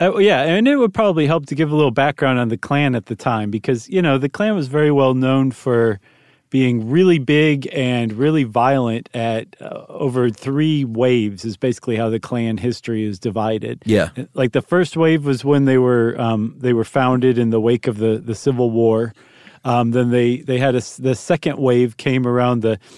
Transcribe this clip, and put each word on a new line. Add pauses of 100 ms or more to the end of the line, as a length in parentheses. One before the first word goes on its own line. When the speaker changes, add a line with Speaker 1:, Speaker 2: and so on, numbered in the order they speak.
Speaker 1:
Uh,
yeah,
and
it
would
probably
help
to
give
a
little
background
on
the
Klan
at
the
time
because,
you
know,
the
Klan
was
very
well
known
for (520)
being
really
big
and
really
violent
at, (140)
uh,
over
three
waves
is
basically
how
the
Klan
history
is
divided.
Speaker 2:
Yeah. (260)
Speaker 1:
Like,
the
first
wave
was
when
they
were,
um,
they
were
founded
in
the
wake
of
the,
the
Civil
War. (520)
Um,
then
they,
they
had
a
s-,
the
second
wave
came
around
the (180)